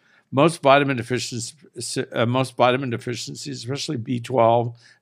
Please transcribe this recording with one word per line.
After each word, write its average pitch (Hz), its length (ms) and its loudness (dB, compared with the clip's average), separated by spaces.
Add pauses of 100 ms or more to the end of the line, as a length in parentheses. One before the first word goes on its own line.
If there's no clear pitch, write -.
(320)
Most 156 300 2
vitamin 139 340 6
deficiencies, 117 580 -6 (580)
uh, 127 120 0
most 127 320 -2
vitamin 127 340 2
deficiencies, 127 680 -10
especially 139 400 -8
B 123 220 -4
twelve, 117 580 2 (240)